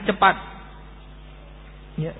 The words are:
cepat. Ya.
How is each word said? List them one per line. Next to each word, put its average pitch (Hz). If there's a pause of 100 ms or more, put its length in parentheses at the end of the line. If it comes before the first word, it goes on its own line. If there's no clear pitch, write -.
cepat. - (1600)
Ya. 160